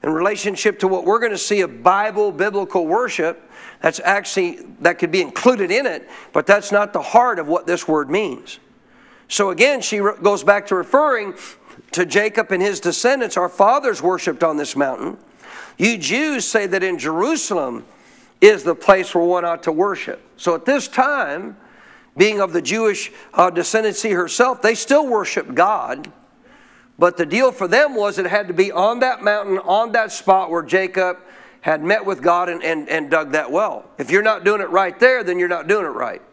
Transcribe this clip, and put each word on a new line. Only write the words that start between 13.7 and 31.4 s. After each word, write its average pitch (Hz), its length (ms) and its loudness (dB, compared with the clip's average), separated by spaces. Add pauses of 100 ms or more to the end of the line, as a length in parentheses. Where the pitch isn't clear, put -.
worshipped 170 420 -2
on 156 140 0
this 147 180 -6
mountain. 135 420 -2 (600)
You 220 200 0
Jews 240 480 -2
say 208 200 0
that 185 180 -2
in 185 140 -2
Jerusalem 160 880 -4 (560)
is 196 220 6
the 165 120 -2
place 190 400 2
where 170 80 2
one 175 220 0
ought 165 180 -4
to 165 80 -2
worship." 180 500 -4 (140)
So 170 200 0
at 160 100 -8
this 269 220 0
time, 220 720 -2 (600)
being 208 240 4
of 180 120 -2
the 170 80 0
Jewish, 214 500 -2 (220)
uh, 180 160 6
descendancy 208 640 -2
herself, 202 480 0
they 233 140 2
still 285 320 2
worship 190 460 -4
God. 147 580 0 (840)
But 175 180 4
the 170 100 -2
deal 233 280 2
for 190 140 -6
them 269 280 2
was 202 240 -2
it 185 60 -2
had 190 240 -2
to 175 40 -6
be 190 200 0
on 220 260 0
that 254 240 0
mountain, 202 360 0
on 208 340 0
that 220 180 0
spot 190 400 2
where 165 120 -2
Jacob 185 540 -2 (440)